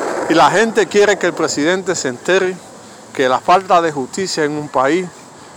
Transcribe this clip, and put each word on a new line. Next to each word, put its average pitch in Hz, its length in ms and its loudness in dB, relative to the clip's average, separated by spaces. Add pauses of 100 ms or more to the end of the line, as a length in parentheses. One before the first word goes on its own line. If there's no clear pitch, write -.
(280)
Y 165 60 2
la 156 160 6
gente 214 360 2
quiere 202 320 2
que 185 80 -2
el 165 80 0
presidente 170 600 -2
se 151 140 -6
entere 185 480 -2 (560)
que 131 160 0
la 127 120 0
falta 185 420 2
de 160 100 -2
justicia 156 520 -4
en 147 80 -2
un 147 160 -8
país 147 380 0 (500)